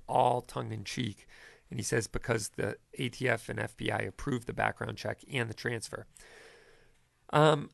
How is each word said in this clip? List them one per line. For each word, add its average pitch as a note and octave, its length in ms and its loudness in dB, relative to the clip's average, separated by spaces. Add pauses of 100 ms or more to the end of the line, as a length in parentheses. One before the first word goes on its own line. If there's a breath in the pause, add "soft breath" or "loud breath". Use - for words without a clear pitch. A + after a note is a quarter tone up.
all B2 320 4
tongue-in-cheek. A2 840 -6 (420 loud breath)
And B2 100 -8
he G#2+ 60 -4
says A#2+ 220 0
because A#2 440 -2
the A2+ 280 -2 (160)
A C3 140 -2
T B2 200 -2
F A#2 200 0
and A2+ 100 -4
F A2+ 180 -4
B A2+ 140 -2
I G#2+ 80 2
approved A2 480 -4
the A#2 60 -2
background A2 440 -2
check - 340 -6
and A#2+ 200 -2
the A2 40 -10
transfer. A2+ 520 -6 (1200 loud breath)
Um, D3+ 440 6